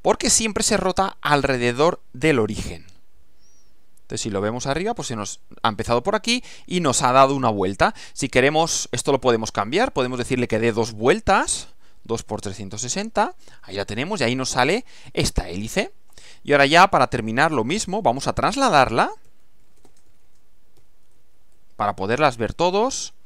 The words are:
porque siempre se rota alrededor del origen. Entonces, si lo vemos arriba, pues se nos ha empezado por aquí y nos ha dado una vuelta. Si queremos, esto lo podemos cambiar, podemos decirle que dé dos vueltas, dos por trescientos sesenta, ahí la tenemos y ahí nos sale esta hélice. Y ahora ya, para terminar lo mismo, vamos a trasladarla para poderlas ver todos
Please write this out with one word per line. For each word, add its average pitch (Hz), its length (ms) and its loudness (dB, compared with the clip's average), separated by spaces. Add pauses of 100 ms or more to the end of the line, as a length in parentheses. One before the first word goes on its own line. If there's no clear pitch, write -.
porque 226 300 2
siempre 220 340 2
se 208 140 4
rota 190 420 0
alrededor 135 800 4 (140)
del 139 240 4
origen. 147 480 -2 (1160)
Entonces, - 200 -6
si 113 80 -4
lo 98 100 0
vemos 113 260 -2
arriba, 170 280 -2
pues 151 120 -8
se 123 80 -6
nos 104 240 -6 (240)
ha 117 60 6
empezado 117 340 2
por 214 140 0
aquí 233 260 0 (240)
y 180 140 0
nos 143 220 2
ha 127 100 4
dado 135 240 8
una 131 120 2
vuelta. 101 460 2 (180)
Si - 160 -4
queremos, 156 600 2
esto 131 220 0
lo 131 80 2
podemos 113 320 2
cambiar, 147 400 0
podemos 127 260 -2
decirle 123 300 0
que 110 100 0
dé 117 140 2
dos 110 220 -2
vueltas, 196 760 2 (340)
dos - 220 -4
por 104 160 -6
trescientos 101 400 -10
sesenta, 208 560 -2 (260)
ahí 95 140 -10
la 98 80 -2
tenemos 151 360 -4
y 131 40 2
ahí 117 100 2
nos 131 160 -4
sale 147 340 2 (280)
esta - 360 0
hélice. 113 440 -4 (500)
Y - 80 -4
ahora 139 160 8
ya, 170 220 8
para 143 200 4
terminar 120 440 0
lo 123 100 2
mismo, 190 400 -2
vamos 131 240 2
a 120 60 -2
trasladarla 165 800 4 (2750)
para 101 180 0
poderlas 120 420 2
ver 113 160 -2
todos 196 600 0 (120)